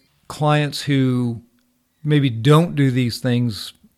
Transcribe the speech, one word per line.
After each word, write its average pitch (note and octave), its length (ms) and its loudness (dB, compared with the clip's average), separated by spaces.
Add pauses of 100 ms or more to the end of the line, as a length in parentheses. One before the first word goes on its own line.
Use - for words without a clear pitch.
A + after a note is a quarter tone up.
(280)
clients D3+ 540 -2
who B2 600 -2 (600)
maybe D3 260 2
don't D3 460 2
do C#3 160 2
these B2 260 -2
things A#2+ 540 -4 (260)